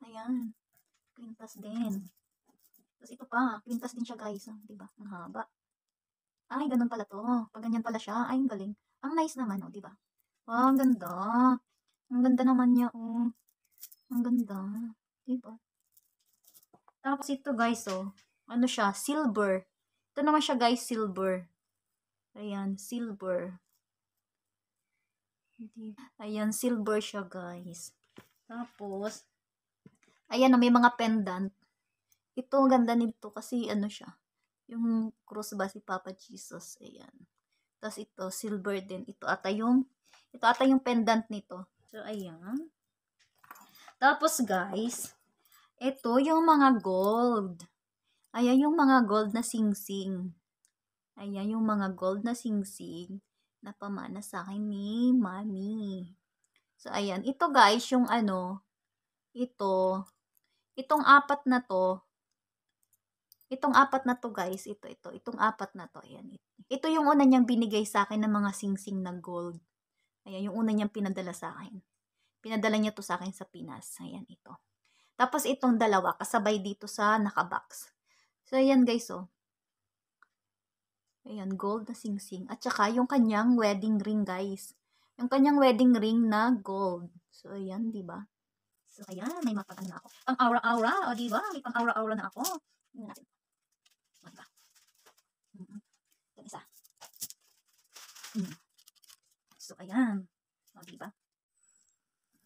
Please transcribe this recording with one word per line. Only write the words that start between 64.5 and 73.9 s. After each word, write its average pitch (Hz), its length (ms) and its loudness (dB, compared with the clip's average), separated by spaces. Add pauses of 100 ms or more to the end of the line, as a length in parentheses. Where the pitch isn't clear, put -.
ito, 208 160 -14
ito, - 320 -18
itong - 240 -10
apat 214 320 -2
na 175 160 -18
to, - 160 -20
ayan. - 320 -20 (320)
Ito 294 240 -2
yung 302 160 4
una 285 160 8
niyang 254 240 8
binigay 220 400 2
sa 202 160 2
akin 214 160 -4
ng 214 140 0
mga 202 180 0
singsing 196 480 -6
na 180 160 -8
gold. 175 400 -10 (720)
Ayan, 196 240 -6
yung 226 80 -4
una 220 160 2
niyang 208 160 -2
pinadala 190 400 -4
sa 165 240 -10
akin. 185 240 -16 (640)
Pinadala 220 320 0
niya 214 160 2
to 202 80 -14
sa 180 160 -4
akin 185 160 -8
sa - 160 -16
Pinas. - 560 -14